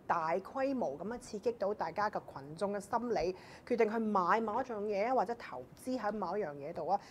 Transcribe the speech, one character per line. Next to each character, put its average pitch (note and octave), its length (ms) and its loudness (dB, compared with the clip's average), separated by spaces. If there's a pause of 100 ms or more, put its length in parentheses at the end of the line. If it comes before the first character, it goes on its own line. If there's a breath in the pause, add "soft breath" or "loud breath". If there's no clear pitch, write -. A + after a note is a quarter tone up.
大 E3 260 2
規 C4+ 400 0
模 E3+ 240 -2
咁 E3+ 60 -8
樣 A3+ 160 -4
刺 - 180 -10
激 A3+ 140 0
到 G#3 240 0
大 E3 160 -2
家 G#3 180 2
嘅 F#3+ 100 -2 (140)
群 C#3+ 220 -12
眾 G3+ 180 0
嘅 G3+ 60 -2
心 A3+ 340 0
理， F3 220 2 (320 soft breath)
決 B3 100 2
定 A3 140 6
去 A#3 80 0
買 G#3 420 4
某 G#3+ 180 0
一 C4+ 60 0
樣 G#3+ 160 -4
嘢 G#3 280 2
啊， C4+ 40 4
或 A#3 100 6
者 A3+ 120 -2
投 B2+ 280 -10 (220)
資 B3+ 140 0
喺 G#3 120 0
某 G3 240 -2
一 G#3 80 0
樣 D3+ 120 -4
嘢 C#3+ 180 -8
度 D#3+ 140 -4
啊， F#3+ 120 4 (100)